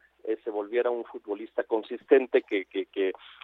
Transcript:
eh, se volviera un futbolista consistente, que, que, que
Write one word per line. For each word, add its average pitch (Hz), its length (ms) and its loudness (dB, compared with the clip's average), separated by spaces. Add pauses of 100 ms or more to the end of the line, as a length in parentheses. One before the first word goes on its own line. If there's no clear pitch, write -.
(240)
eh, 110 220 -2
se 120 40 -4
volviera 107 400 -2
un 117 140 -4
futbolista 110 640 -8
consistente, 123 800 2
que, 98 220 -2
que, 92 200 -4
que 95 260 -2 (320)